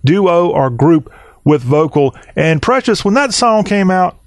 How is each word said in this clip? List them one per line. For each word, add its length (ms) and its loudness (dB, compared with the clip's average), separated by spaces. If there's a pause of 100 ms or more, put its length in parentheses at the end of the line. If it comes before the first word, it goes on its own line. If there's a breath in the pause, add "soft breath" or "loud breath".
Duo 460 0
or 200 -2
Group 420 0 (340 loud breath)
with 180 2
Vocal. 500 0 (220 loud breath)
And 260 0
Precious, 440 -2
when 80 0
that 200 0
song 300 0
came 260 0
out 380 -2